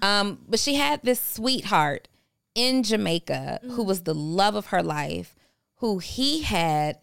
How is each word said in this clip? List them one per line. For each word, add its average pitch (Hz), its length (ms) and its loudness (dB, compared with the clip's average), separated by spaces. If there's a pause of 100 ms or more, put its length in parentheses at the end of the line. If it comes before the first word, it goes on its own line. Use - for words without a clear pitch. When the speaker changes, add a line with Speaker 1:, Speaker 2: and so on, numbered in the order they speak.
Speaker 1:
Um, 202 460 2
but 220 120 0
she 285 160 0
had 285 280 0
this 247 180 2
sweetheart 196 840 0 (480)
in 254 280 4
Jamaica 170 800 -2
who 240 200 -4
Speaker 2:
Mm. - 20 -4
Speaker 1:
was 190 180 0
the 165 120 -2
love 180 400 2
of 208 120 -6
her 175 160 0
life, 156 520 -6 (400)
who 208 240 -2
he 285 420 -2
had 156 600 0